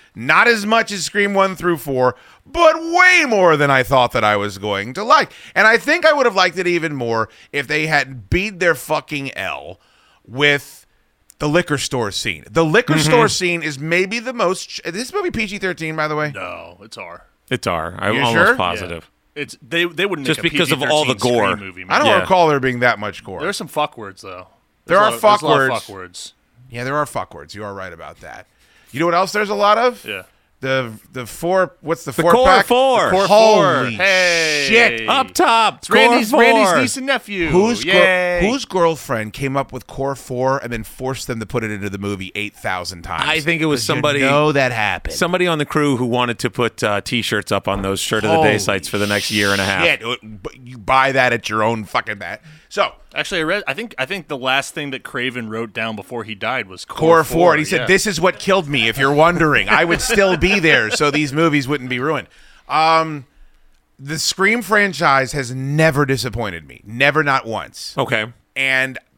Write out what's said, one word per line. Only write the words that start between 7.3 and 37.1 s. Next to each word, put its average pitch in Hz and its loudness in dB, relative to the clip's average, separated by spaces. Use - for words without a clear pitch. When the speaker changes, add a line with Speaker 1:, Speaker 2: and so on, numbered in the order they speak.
Speaker 1:
if 139 -6
they 156 -2
hadn't 135 -2
beat 185 -2
their 170 4
fucking 143 -8
L 82 -8
with 143 -2
the 147 -2
liquor 151 0
store 117 -4
scene. 90 -8
The 165 2
liquor 156 2
Speaker 2:
Mm-hmm. 156 2
Speaker 1:
store 226 6
scene 175 -2
is 147 -8
maybe 185 -2
the 240 -8
most 185 -4
ch-, - -14
is 170 -6
this 247 -8
movie 381 -4
P 220 -6
G 202 -10
thirteen, 160 -6
by 151 -4
the 151 -4
way? 151 -4
Speaker 3:
No, 87 -12
it's 110 -20
R. 87 -18
Speaker 2:
It's 127 -6
R. 85 -4
I'm 101 -2
Speaker 1:
You 135 -2
Speaker 2:
almost 131 2
Speaker 1:
sure? 254 2
Speaker 2:
positive. 87 -4
Speaker 3:
Yeah. - -20
It's, 147 -12
they, 170 0
they 175 -4
wouldn't 156 -4
Speaker 2:
Just 156 -2
Speaker 3:
make 170 -2
a - -6
Speaker 2:
because 156 0
of 139 0
all 151 2
the 123 0
Speaker 3:
P 98 -8
G 123 0
thirteen 123 2
Speaker 2:
gore. 98 2
Speaker 3:
Scream 98 -8
movie, 92 -16
Speaker 1:
I - -16
Speaker 3:
man. 175 0
Speaker 1:
don't - 2
Speaker 2:
Yeah. 196 4
Speaker 1:
recall 180 4
there 143 2
being 123 -2
that 117 2
much 104 -8
gore. 92 -12
Speaker 3:
There 170 -4
are 202 -4
some 185 -10
fuck 147 -6
words, 98 -16
though. 92 -16
Speaker 1:
There 170 2
Speaker 3:
There's - 8
a - 8
Speaker 1:
are - 4
Speaker 3:
lot, 214 4
there's 117 -6
Speaker 1:
fuck 208 4
Speaker 3:
a 156 -6
lot 139 4
of 131 2
Speaker 1:
words. 117 -4
Speaker 3:
fuck 101 -16
words. 90 -16
Speaker 1:
Yeah, 120 -10
there 135 -4
are 147 0
fuck - -8
words. 78 -18
You 104 -12
are 101 -10
right 92 -12
about 80 -18
that. 80 -18
You 123 -8
know 170 0
what 170 2
else 185 0
there's 208 -2
a 208 -4
lot 202 4
of? 233 -2
Speaker 3:
Yeah. 98 -8
Speaker 1:
The, 131 -2
the 127 -10
four, 180 -2
what's 160 -6
the 143 -8
Speaker 2:
The - 0
Speaker 1:
four 170 6
Speaker 2:
core 254 8
Speaker 1:
pack? 196 6
Speaker 2:
four. 247 4
Speaker 3:
The 120 2
core 185 2
Speaker 1:
Holy 196 6
Speaker 3:
four. 185 2
Hey. 170 2
Speaker 1:
shit. 160 2
Speaker 2:
Up 254 -2
top, 226 2
Speaker 3:
It's - -16
Randy's, 240 4
Speaker 2:
core 294 4
Speaker 3:
Randy's 226 6
Speaker 2:
four. 160 4
Speaker 3:
niece 131 -2
and 262 -10
nephew. 202 -2